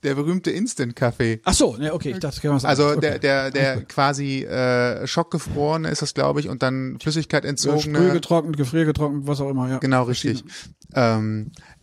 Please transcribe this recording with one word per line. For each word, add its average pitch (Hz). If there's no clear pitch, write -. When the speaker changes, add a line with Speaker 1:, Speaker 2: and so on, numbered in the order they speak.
Speaker 1:
der 139
berühmte 160
Instant-Kaffee. 123
Speaker 2:
Ach -
so, 226
ne, 151
okay, 156
ich 185
dachte, 147
das -
kann 151
man 139
sagen. 143
Speaker 1:
Also 147
Speaker 2:
Okay. 147
Speaker 1:
der, 147
der, 139
der 135
Speaker 2:
Alles 127
gut. -
Speaker 1:
quasi, 139
äh, 123
schockgefrorene 160
ist 156
das, 147
glaub 143
ich, 147
und 127
dann 131
Flüssigkeit 151
Speaker 2:
Ja, 139
Speaker 1:
entzogene. 147
Speaker 2:
sprühgetrocknet, 170
gefriergetrocknet, 147
was 143
auch 139
immer, 127
ja. 131
Speaker 1:
Genau, 131
richtig. 117
Speaker 2:
Verschiedene. -
Speaker 1:
Ähm, 110